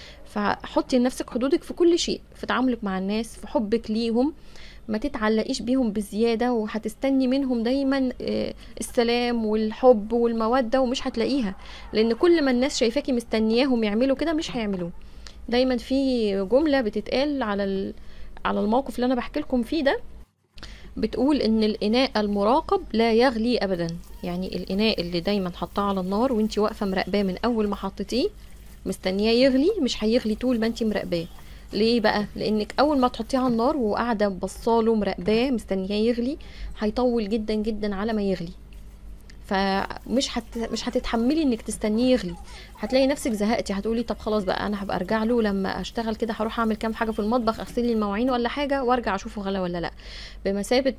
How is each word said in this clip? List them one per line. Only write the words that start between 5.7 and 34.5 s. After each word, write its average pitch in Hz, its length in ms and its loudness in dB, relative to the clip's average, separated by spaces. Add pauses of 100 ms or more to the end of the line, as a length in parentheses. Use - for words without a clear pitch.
بزيادة 226 600 0
وهتستني 226 760 0
منهم 254 360 2
دايمًا، 269 460 2 (120)
آه، 214 340 -2 (260)
السلام 240 640 0
والحب 220 640 4
والمودة 233 680 2
ومش 262 260 0
هتلاقيها، 233 480 0 (380)
لأن 226 200 4
كل 330 320 6
ما 262 60 4
الناس 247 280 2
شايفاكي 262 340 2
مستنياهم 233 720 2
يعملوا 240 320 2
كده 311 160 0
مش 311 240 -2
هيعملوه. 190 340 -2 (580)
دايمًا 254 280 4
في 233 760 0
جملة 277 300 4
بتتقال 254 640 0
على 202 220 0
ال-، 196 300 -2 (500)
على 202 160 0
الموقف 233 360 0
اللي 247 100 0
أنا 262 80 2
بحكي 240 260 -4
لكم 254 220 0
فيه 294 220 -2
ده، 359 160 2 (960)
بتقول 262 400 2
إن 220 280 2
الإناء 214 560 2
المراقب 214 640 2 (100)
لا 226 200 4
يغلي 233 460 2
أبدًا، 175 300 0 (340)
يعني 180 340 -6
الإناء 196 440 0
اللي 175 200 -2
دايمًا 190 300 0
حاطاه - 320 -4
على 196 180 0
النار 202 320 0
وانتي 214 280 0
واقفة 208 260 0
مراقباه 190 360 0
من 185 220 0
أول 220 240 2
ما 202 80 -2
حطيتيه 220 520 -2 (580)
مستنياه 190 460 0
يغلي، 262 380 6 (100)
مش 233 240 0
هيغلي 220 300 2
طول 240 260 0
ما 220 60 2
انتي 233 180 -2
مراقباه. 180 420 -2 (460)
ليه 226 280 4
بقى؟ 208 240 2 (120)
لأنك 214 440 -2
أول 294 180 4
ما 247 100 4
تحطيه 247 300 -2
على 254 140 2
النار 240 240 2
وقاعدة 214 520 0
بصاله 226 640 0